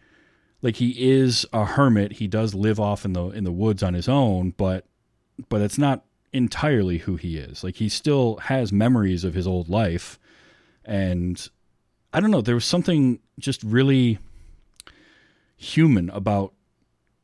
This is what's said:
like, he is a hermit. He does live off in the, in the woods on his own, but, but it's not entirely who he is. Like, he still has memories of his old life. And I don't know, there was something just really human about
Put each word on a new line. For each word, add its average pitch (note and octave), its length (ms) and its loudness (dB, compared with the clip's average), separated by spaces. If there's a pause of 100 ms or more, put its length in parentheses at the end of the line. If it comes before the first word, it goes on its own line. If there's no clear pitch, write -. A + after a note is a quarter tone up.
(600)
like, A#2 140 -2
he A#2+ 160 0 (200)
is C3 400 2
a G#2+ 140 0
hermit. G#2+ 480 2
He G#2 140 -6
does G#2+ 260 -2
live G#2 260 0
off G#2 260 -2
in G2 80 -2
the, F2+ 160 -4
in G2+ 160 -6
the F2+ 60 -2
woods G2 300 0
on F2+ 140 0
his F2 140 -4
own, G#2 420 2
but, F#2 340 -2 (640)
but G#2+ 140 -2
it's G#2 180 -2
not C#3+ 260 0 (260)
entirely A#2 680 0
who F#2 160 -6
he E2 220 -6
is. D2+ 260 -14
Like, F#2 140 -10
he A2 120 -2
still B2+ 540 0
has B2+ 280 -2
memories G#2 520 2
of F2+ 100 -4
his F2+ 140 -2
old F2+ 220 -2
life. F2+ 500 -2 (640)
And F2+ 640 -2 (640)
I - 60 0
don't G#3 120 2
know, E3 100 4
there A#2+ 140 0
was A#2 100 -2
something D3+ 540 2 (200)
just - 240 -6
really B2 560 2 (1400)
human B2+ 520 2
about G2 440 -2 (720)